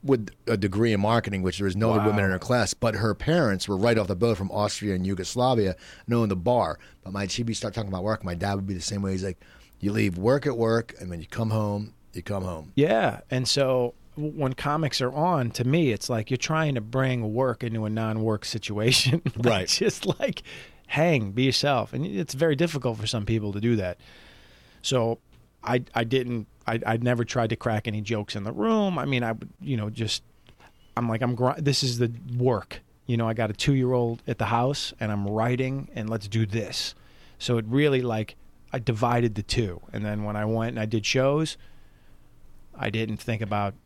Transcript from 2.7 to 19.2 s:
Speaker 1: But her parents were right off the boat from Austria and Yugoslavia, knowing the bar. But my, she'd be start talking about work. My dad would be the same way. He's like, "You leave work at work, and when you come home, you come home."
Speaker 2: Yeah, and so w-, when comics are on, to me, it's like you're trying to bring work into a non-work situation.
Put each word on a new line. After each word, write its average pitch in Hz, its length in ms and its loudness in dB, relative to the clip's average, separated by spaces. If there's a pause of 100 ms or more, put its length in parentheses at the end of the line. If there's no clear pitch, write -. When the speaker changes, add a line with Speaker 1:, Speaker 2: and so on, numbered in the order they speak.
Speaker 1:
But 113 220 0
her 107 200 0
parents 135 540 0
were 101 80 2
right 113 200 4
off 101 100 0
the 95 80 0
boat 110 220 2
from 95 140 -4
Austria 104 420 0
and 92 140 0
Yugoslavia, 101 680 0 (320)
knowing 117 220 2
the 95 60 0
bar. 92 420 0 (260)
But 95 100 -12
my, 101 140 -2
she'd 120 200 -4
be 113 80 -2
start 104 180 -6
talking 110 160 -6
about 92 140 -4
work. 107 200 0
My 87 120 -4
dad 98 200 -2
would 98 120 -4
be 98 80 -4
the 87 60 -8
same 101 200 -4
way. 98 120 0
He's 92 100 -2
like, 95 160 -6 (400)
"You 101 140 -2
leave 104 240 2
work 127 280 2
at 127 120 -2
work, 113 420 0
and 92 100 -10
when 85 120 -8
you 78 60 -12
come 113 240 -2
home, 104 420 -2 (200)
you 87 80 -10
come 98 220 -4
home." 80 320 -8
Speaker 2:
Yeah, 139 460 2 (100)
and 127 160 -2
so 127 480 2 (200)
w-, 151 240 -4
when 131 140 0
comics 143 480 -2
are 127 100 0
on, 151 400 0
to - 120 -4
me, 139 280 4
it's - 160 -4
like 113 220 -2
you're 127 80 0
trying 156 380 0
to 117 60 -2
bring 120 520 -2
work 123 300 0
into 113 220 -2
a 107 40 -2
non-work 110 560 0
situation. 117 840 2